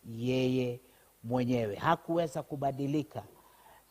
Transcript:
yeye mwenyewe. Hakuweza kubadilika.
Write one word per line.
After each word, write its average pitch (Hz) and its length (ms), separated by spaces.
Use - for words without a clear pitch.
yeye 123 760
mwenyewe. 120 520
Hakuweza 165 680
kubadilika. 139 800